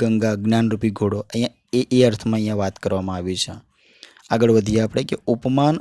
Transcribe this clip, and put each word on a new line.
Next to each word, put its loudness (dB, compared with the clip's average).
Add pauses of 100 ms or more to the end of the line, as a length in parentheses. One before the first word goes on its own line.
ગંગા, 2
જ્ઞાનરૂપી 0
ઘોડો, -2
અહીંયા -6 (160)
એ, 2 (120)
એ 6
અર્થમાં 0
અહીંયા -2
વાત -4
કરવામાં -4
આવી -6
છે. -6 (760)
આગળ 4
વધીએ 2
આપણે -2
કે -6 (100)
ઉપમાન 0